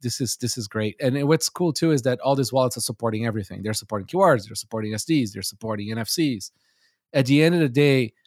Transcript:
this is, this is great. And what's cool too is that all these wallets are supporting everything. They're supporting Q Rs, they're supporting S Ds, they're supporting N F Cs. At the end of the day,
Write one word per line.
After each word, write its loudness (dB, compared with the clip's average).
this -6
is, -4
this -4
is -8
great. -4
And 0
what's 2
cool -2
too 0
is 2
that 0
all 2
these -2
wallets 0
are -6
supporting -4
everything. -6
They're -4
supporting -6
Q 0
Rs, 4
they're -14
supporting -8
S -6
Ds, 0
they're -12
supporting -8
N -6
F -6
Cs. -2
At 2
the 6
end 6
of 4
the 4
day, 4